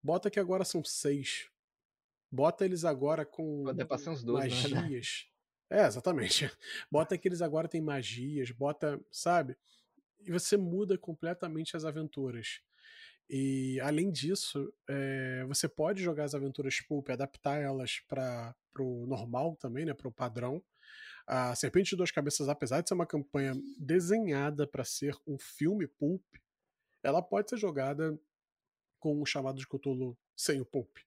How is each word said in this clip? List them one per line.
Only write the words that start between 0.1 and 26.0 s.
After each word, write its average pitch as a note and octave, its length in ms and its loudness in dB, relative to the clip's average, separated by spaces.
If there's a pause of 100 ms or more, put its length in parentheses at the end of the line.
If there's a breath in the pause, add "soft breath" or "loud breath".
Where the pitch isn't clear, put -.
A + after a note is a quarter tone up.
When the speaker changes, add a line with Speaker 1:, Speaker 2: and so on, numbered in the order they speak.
Speaker 1:
que - 100 0
agora F#3 260 2
são E3 180 0
seis. - 640 0 (800)
Bota D#3+ 360 4
eles F3+ 180 0
agora D3+ 420 2
com D3+ 380 -6
Speaker 2:
Pode C3 180 -2
até B2+ 60 0
passar C#3+ 240 -4
uns C#3 120 -6
doze, B2 260 2
na B2 60 0
verdade. C3+ 200 2
Speaker 1:
magias. C#3+ 520 -2 (420)
É, G3+ 160 6
exatamente. C#3+ 680 2 (180)
<laughs> - 220 -10
Bota D#3+ 260 2
que F3+ 100 0
eles F3+ 140 0
agora D#3+ 280 0
têm E3 120 -2
magias, C3 680 -2
bota, C#3+ 480 -2 (120)
sabe? E3 440 2 (640 soft breath)
E F#3+ 120 -8
você F3+ 260 4
muda F#3 400 2
completamente E3 800 -4
as D#3 80 -4
aventuras. C#3 760 -4 (680 loud breath)
E, C3+ 520 0
além D3+ 300 2
disso, C#3+ 600 -2 (160)
é, C3+ 580 -2
você D3 220 0
pode F#3 340 0
jogar D3+ 220 0
as C#3+ 100 -4
aventuras C3+ 460 -2
pulp, C#3+ 280 -4
adaptar C#3 520 -2
elas C3+ 460 -2
pra, B2 460 -4 (200)
pro B2 340 -4
normal C3 480 -2
também, C3+ 300 -4
né, D3+ 80 -2
pro C3 180 -8
padrão. B2 500 -4 (640 loud breath)
A B2 300 0
Serpente F3 360 4
de G3 40 0
Duas F3 160 0
Cabeças, C#3+ 380 0
apesar C#3+ 320 0
de - 80 -2
ser - 60 2
uma F3 100 2
campanha C#3 480 -2 (240)
desenhada D#3 880 2
pra C#3 160 -4
ser - 320 -2 (100)
um C#3+ 140 -4
filme F3 480 0
pulp, E3+ 360 0 (800)